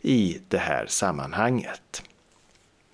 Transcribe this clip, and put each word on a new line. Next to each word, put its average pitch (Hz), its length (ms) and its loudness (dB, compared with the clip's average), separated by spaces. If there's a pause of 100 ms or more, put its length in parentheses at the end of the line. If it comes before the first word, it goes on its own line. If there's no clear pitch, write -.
i 107 480 2
det 92 100 2
här 65 280 -2
sammanhanget. 95 1160 -2 (920)